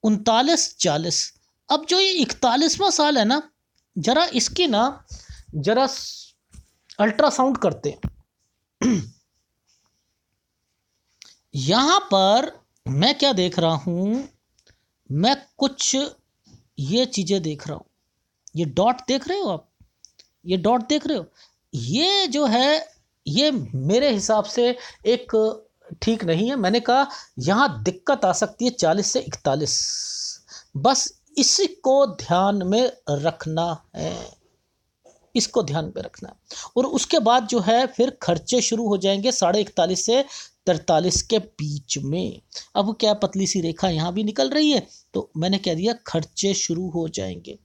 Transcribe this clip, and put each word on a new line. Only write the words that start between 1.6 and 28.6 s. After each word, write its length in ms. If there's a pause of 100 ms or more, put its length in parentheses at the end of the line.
अब 160
जो 140
ये 100
इकतालीसवाँ 800
साल 280
है 60
ना, 260 (480)
जरा 260
इसकी 420
ना, 380 (500)
जरा 320
स-, 480 (640)
अल्ट्रासाउंड 600
करते 320
हैं। 100 (840)
<clears throat> 320 (2500)
यहाँ 460
पर 640 (240)
मैं 300
क्या 140
देख 260
रहा 160
हूँ, 540 (840)
मैं 260 (220)
कुछ 380 (840)
ये 280
चीज़ें 360
देख 260
रहा 80
हूँ, 100 (680)
ये 80
डॉट 320 (120)
देख 200
रहे 100
हो 100
आप, 200 (800)
ये 100
डॉट 320
देख 180
रहे 120
हो, 80 (480)
ये 520
जो 200
है, 400 (400)
ये 240 (240)
मेरे 360
हिसाब 340
से 320 (300)
एक 520 (440)
ठीक 220
नहीं 240
है। 80
मैंने 240
कहा, 260 (320)
यहाँ 440
दिक्कत 420
आ 80
सकती 320